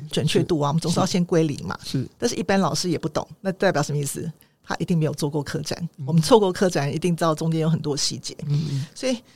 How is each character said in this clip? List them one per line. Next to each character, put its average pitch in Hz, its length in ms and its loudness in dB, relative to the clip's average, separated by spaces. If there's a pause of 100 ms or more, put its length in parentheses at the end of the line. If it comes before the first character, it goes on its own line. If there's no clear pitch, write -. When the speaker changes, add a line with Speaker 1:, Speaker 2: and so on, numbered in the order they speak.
(100)
Speaker 1:
准 - 160 0
确 175 160 2
度 160 180 0
啊， 143 80 0
Speaker 2:
是， - 0 -
Speaker 1:
我 143 60 0
们 165 80 0
总 170 100 0
是 180 80 2
要 185 60 4
先 180 180 2
归 165 200 4
零 147 220 -2
嘛。 - 160 -6
Speaker 2:
是。 - 240 -4 (120)
Speaker 1:
但 240 100 0
是 - 80 -4
一 - 60 -2
般 196 180 2
老 165 140 2
师 180 160 -2
也 151 80 0
不 160 100 -4
懂， - 180 -4 (140)
那 190 120 -4
代 185 200 2
表 147 100 2
什 - 80 -4
么 143 60 -2
意 143 80 -2
思？ 160 260 -6 (320)
他 - 140 -4
一 - 80 -4
定 175 120 2
没 156 100 2
有 135 80 0
做 147 160 -2
过 147 120 -2
科 - 180 -6
展。 - 160 -8 (200)
Speaker 2:
嗯。 143 100 -10
Speaker 1:
我 156 60 -2
们 165 80 6
做 220 180 8
过 190 140 4
科 185 160 2
展， 147 260 0
一 156 40 -4
定 175 180 0
知 175 80 -2
道 160 100 2
中 160 160 -2
间 160 80 0
有 160 120 2
很 156 100 2
多 147 160 -2
细 131 220 -2
节。 - 180 -12 (100)
Speaker 2:
嗯， 147 240 0
嗯。 139 240 -4
Speaker 1:
所 262 140 -6
以， 247 100 -2 (180)